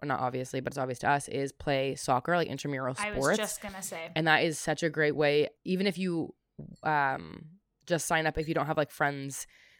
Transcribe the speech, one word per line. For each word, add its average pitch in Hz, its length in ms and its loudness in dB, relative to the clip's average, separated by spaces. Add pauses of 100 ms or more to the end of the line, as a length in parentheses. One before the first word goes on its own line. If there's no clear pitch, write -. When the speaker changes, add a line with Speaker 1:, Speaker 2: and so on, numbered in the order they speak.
Speaker 1:
or 147 40 -6
not 139 140 0
obviously, 127 400 -2
but 131 120 -4
it's 139 60 -8
obvious 131 220 -4
to 107 80 0
us, 143 200 2
is 139 240 -4
play 135 420 -2
soccer, 139 420 0
like, 165 120 2
intramural 135 480 -4
Speaker 2:
I 214 140 -4
was 135 140 0
Speaker 1:
sports. 175 120 4
Speaker 2:
just 214 240 -2
gonna 196 220 -12
say. 170 320 -10
Speaker 1:
And 160 120 2
that 151 180 8
is 156 140 0
such 156 240 -2
a 165 80 2
great 151 260 2
way, 147 320 6 (160)
even 185 220 0
if 190 120 0
you, 170 360 -4 (480)
um, 147 640 0 (400)
just 170 200 0
sign 160 200 2
up, 156 120 0
if 156 80 -2
you 160 80 -2
don't 143 120 0
have, 151 100 -2
like, 147 140 2
friends 139 560 -2 (340)